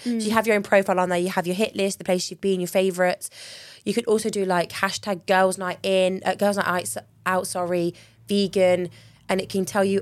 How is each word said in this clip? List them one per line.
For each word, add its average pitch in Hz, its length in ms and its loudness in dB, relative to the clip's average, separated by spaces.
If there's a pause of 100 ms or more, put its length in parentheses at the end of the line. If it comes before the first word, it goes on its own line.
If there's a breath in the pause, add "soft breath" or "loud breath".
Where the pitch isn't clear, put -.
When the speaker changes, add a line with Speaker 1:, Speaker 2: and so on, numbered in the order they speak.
Speaker 1:
Mm. 233 160 -2
Speaker 2:
So 214 80 -4
you 214 40 0
have 220 160 2
your 214 80 4
own 202 80 0
profile 196 360 2
on 180 100 2
there. 180 100 0
You 180 100 0
have 185 160 -2
your 180 100 -2
hit 214 200 -2
list, 196 240 -2
the - 40 -14
places 180 280 -2
you've 175 100 -14
been, 190 180 0
your 175 100 -4
favourites. 185 600 0 (560 loud breath)
You 208 80 -2
could - 120 -2
also 220 260 2
do, 196 140 -2
like, 175 260 0
hashtag 190 560 -4
girls 190 320 4
night 180 240 -6
in, 190 420 2
uh, 185 80 0
girls 202 240 0
night 190 80 0 (320)
out, - 60 -10 (240)
out, 185 180 0
sorry, 175 480 -2 (340 loud breath)
vegan, 185 640 2 (400 loud breath)
and 190 100 0
it - 100 -6
can 190 140 -2
tell 196 220 0
you 196 160 2